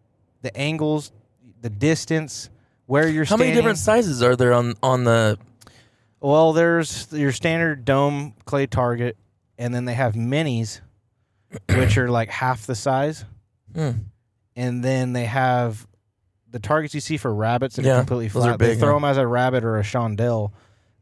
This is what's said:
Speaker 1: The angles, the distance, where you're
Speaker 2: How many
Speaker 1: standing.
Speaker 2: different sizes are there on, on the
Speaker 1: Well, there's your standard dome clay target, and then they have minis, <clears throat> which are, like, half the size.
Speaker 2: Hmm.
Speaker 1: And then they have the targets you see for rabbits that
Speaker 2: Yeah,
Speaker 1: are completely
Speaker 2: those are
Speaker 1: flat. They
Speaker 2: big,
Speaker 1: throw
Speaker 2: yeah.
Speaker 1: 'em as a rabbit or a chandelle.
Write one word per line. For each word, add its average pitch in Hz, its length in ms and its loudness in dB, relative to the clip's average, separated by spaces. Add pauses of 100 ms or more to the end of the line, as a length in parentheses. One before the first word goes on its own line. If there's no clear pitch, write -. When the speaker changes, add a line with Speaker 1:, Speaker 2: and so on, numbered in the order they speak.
(420)
Speaker 1:
The - 160 -10
angles, 151 540 -2 (500)
the 117 80 -6
distance, 156 800 -2 (360)
where 147 220 2
you're 156 180 0
Speaker 2:
How 208 120 2
many 254 120 4
Speaker 1:
standing. 233 140 4
Speaker 2:
different 214 160 2
sizes 214 420 2
are 123 140 6
there 123 180 4
on, 120 200 2 (100)
on 127 220 2
the 113 320 4 (840)
Speaker 1:
Well, 156 340 4
there's 170 580 0
your 147 200 0
standard 160 540 -2
dome 143 480 0 (120)
clay 139 220 -2
target, 120 480 -2 (420)
and 120 160 -6
then 123 120 -4
they 123 80 -4
have 120 220 -2
minis, 120 680 -4 (440)
<clears throat> - 500 -16
which 101 220 4
are, 123 120 2
like, 117 200 0
half 127 360 -4
the 127 100 -4
size. 143 480 -2 (500)
Speaker 2:
Hmm. 156 180 -4 (640)
Speaker 1:
And 123 280 -4
then 127 300 0
they 123 120 -4
have 123 640 -2 (640)
the 120 80 -10
targets 151 340 -2
you 147 80 -6
see 156 160 -4
for 123 160 -4
rabbits 117 440 -2
that - 80 -2
Speaker 2:
Yeah, 131 100 4
Speaker 1:
are 123 60 4
completely 123 260 -2
Speaker 2:
those 123 160 -2
are 120 60 2
Speaker 1:
flat. 117 100 0
They 117 140 4
Speaker 2:
big, 113 60 -2
Speaker 1:
throw 117 120 4
Speaker 2:
yeah. 147 60 4
Speaker 1:
'em 147 80 -2
as 143 120 2
a 131 80 2
rabbit 123 380 0
or 113 160 -2
a 107 40 0
chandelle. 113 680 -2 (500)